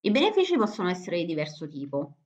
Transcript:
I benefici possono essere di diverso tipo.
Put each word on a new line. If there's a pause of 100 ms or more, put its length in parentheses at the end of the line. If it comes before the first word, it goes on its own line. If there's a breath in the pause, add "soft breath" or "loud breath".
I
benefici
possono
essere
di
diverso
tipo.